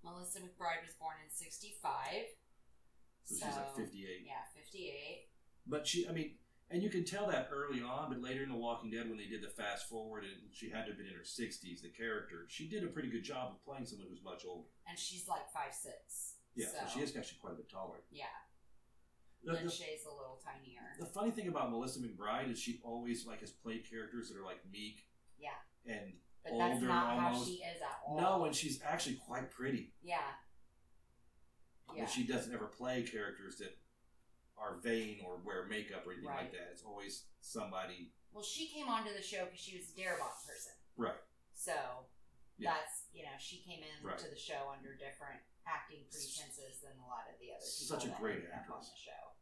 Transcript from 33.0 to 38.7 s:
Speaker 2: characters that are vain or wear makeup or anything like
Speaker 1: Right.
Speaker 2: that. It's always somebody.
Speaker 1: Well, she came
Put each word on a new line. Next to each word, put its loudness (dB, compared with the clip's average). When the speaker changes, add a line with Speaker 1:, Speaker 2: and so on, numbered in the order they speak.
Speaker 2:
characters -2
that -6
are 0
vain 4
or -4
wear 0
makeup -2
or -4
anything -6
like 0
Speaker 1:
Right. 0
Speaker 2:
that. -6
It's -12
always -6
somebody. -2
Speaker 1:
Well, -6
she 0
came -2